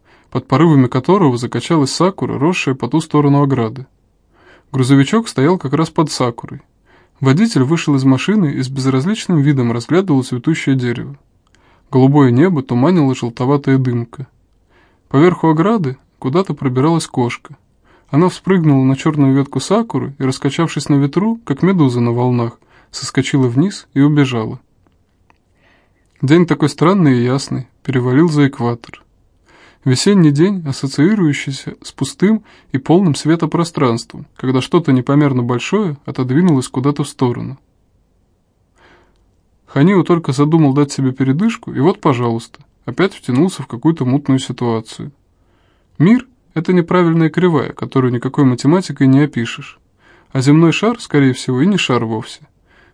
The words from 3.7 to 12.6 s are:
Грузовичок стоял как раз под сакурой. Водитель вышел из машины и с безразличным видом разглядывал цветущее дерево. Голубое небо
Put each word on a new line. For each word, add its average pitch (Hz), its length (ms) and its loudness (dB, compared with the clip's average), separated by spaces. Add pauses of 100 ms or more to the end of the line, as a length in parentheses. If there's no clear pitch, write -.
Грузовичок 139 560 2
стоял 156 300 0
как 135 160 -8
раз 160 160 0
под 156 220 -2
сакурой. 127 500 -6 (580)
Водитель 139 440 2
вышел 156 320 0
из 131 80 0
машины 139 500 0
и 131 80 -6
с 127 80 -6
безразличным 139 720 -2
видом 131 300 0
разглядывал 143 520 0
цветущее 135 520 -2
дерево. 123 420 -4 (760)
Голубое 135 400 4
небо 147 300 2